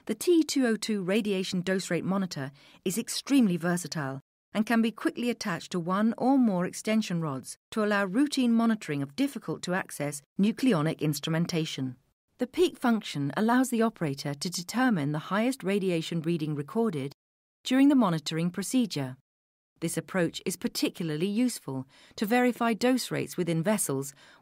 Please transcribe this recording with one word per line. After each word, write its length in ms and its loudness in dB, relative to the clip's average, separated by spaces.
The 80 -2
T 280 4
two 240 2
oh 100 2
two 260 -4
radiation 580 0
dose 300 -2
rate 140 0
monitor 460 -2
is 140 -2
extremely 580 2
versatile 640 -2
and 140 0
can 160 4
be 80 2
quickly 400 -2
attached 420 -6
to 80 -2
one 380 0
or 180 4
more 300 4
extension 540 -2
rods 380 -6
to 140 -2
allow 200 2
routine 480 2
monitoring 500 2
of 140 -8
difficult 460 -4
to 120 -2
access 460 -6
nucleonic 600 2
instrumentation. 960 -2
The 80 -2
peak 300 0
function 600 0
allows 340 2
the 120 2
operator 520 -2
to 160 -6
determine 640 0
the 180 -6
highest 320 -2
radiation 580 0
reading 340 -2
recorded 580 -2
during 260 6
the 60 8
monitoring 560 2
procedure. 640 -2
This 160 -4
approach 480 -2
is 120 -4
particularly 680 -2
useful 600 -2
to 100 -2
verify 460 2
dose 380 0
rates 260 -4
within 260 0
vessels 520 -2